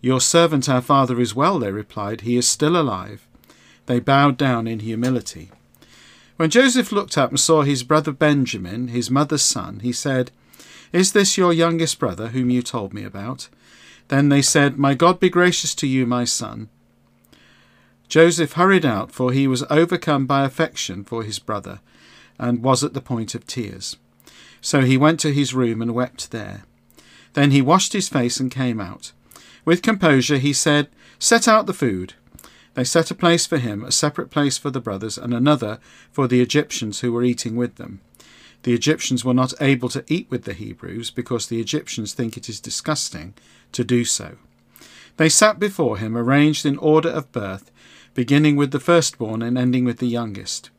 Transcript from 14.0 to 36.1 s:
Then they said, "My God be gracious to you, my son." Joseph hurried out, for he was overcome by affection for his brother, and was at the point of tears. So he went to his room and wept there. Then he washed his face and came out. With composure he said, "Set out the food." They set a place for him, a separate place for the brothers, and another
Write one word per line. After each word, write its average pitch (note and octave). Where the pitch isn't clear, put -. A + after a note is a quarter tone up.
Then C#3+
they C#3
said, C#3+
"My C#3
God E3+
be F#3
gracious F3
to D3
you, C3
my B2
son." A2
Joseph E3
hurried F3+
out, A2+
for B2+
he C3+
was C3
overcome D#3
by C#3
affection C3
for A2+
his G#2+
brother, F#2+
and A#2+
was B2+
at C#3+
the B2+
point A2+
of -
tears. G2
So C#3+
he C3
went D3+
to D3+
his C#3
room A#2
and A#2
wept -
there. G2+
Then C#3+
he C#3
washed E3
his F#3+
face A#2+
and C3
came B2
out. -
With F3+
composure D3+
he C#3
said, D3
"Set A#3
out A3
the G3+
food." F#2
They B2+
set D#3+
a -
place E3+
for D#3+
him, A2
a -
separate -
place C#3+
for -
the B2+
brothers, G#2
and A#2+
another A#2+